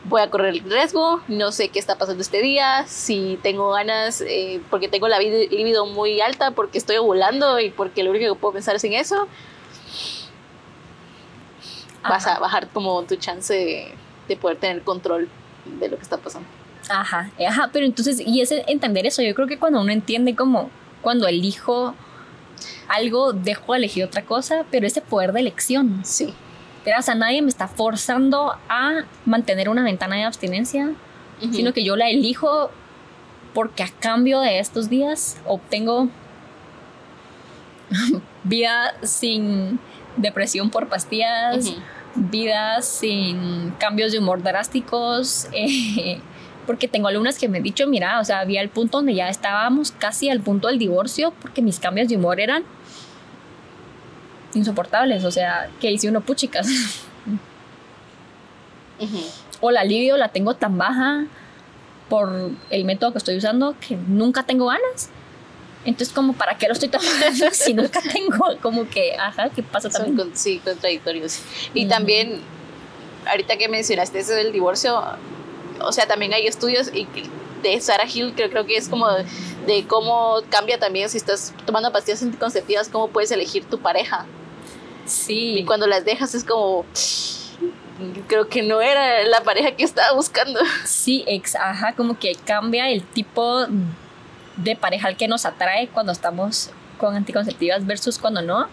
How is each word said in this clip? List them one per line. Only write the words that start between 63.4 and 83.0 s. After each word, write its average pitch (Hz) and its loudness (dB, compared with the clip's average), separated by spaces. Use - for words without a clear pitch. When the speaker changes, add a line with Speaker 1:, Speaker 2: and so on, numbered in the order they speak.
Speaker 2:
que - -6
nunca 214 2
tengo 254 2
ganas. 508 -2
Entonces, 254 -2
como, 269 2
¿para 208 0
qué 214 2
lo 233 2
estoy 247 0
tomando 302 2
<laughs> 285 4
si 392 4
nunca 285 2
tengo? 370 0
Como 226 -2
que, 180 0
ajá, 202 -2
¿qué 240 -6
pasa 208 -4
Speaker 1:
Son 214 0
Speaker 2:
también? 214 0
Speaker 1:
con-, - -10
sí, 190 0
contradictorios. 165 -2
Y 214 2
Speaker 2:
Ujú. 196 0
Speaker 1:
también, 214 2
ahorita 202 0
que 220 0
mencionaste 202 -2
eso 208 -4
del 220 0
divorcio, 196 2
o 220 0
sea, 220 2
también 208 0
hay 220 2
estudios 247 0
y 196 -4
que, - -12
de 208 2
Sarah 214 4
Hill, 240 -4
creo, 220 0
creo 214 0
que 220 0
es 214 -2
como 233 2
de, 190 2
de 202 2
cómo 226 2
cambia 220 2
también 196 0
si 233 -4
estás 202 -2
tomando 220 0
pastillas 208 0
anticonceptivas, 220 -2
cómo 220 -2